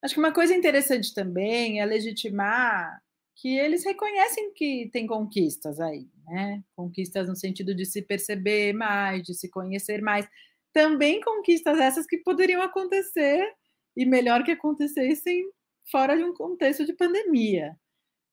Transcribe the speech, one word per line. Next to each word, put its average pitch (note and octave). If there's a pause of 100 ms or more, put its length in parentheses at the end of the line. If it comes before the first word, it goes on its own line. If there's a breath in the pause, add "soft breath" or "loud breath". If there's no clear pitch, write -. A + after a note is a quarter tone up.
Acho C4+
que D4+
uma D#4
coisa E4+
interessante C#4
também G#3
é G#3
legitimar G#3+ (340)
que C4
eles D#4
reconhecem G4+
que B3+
tem A#3
conquistas G3
aí, D3+ (180)
né? G3 (120)
Conquistas F3+
no F#3
sentido F#3+
de F#3+
se G3+
perceber G3+
mais, G3+
de F3+
se F3+
conhecer G3
mais. G#3 (460 soft breath)
Também D#4
conquistas E4+
essas C4+
que E4+
poderiam F4+
acontecer, F#4 (520)
e B3+
melhor A#3+
que E4+
acontecessem, D4+ (480)
fora C4+
de E4
um F4
contexto D#4+
de E4
pandemia. A#3+ (580)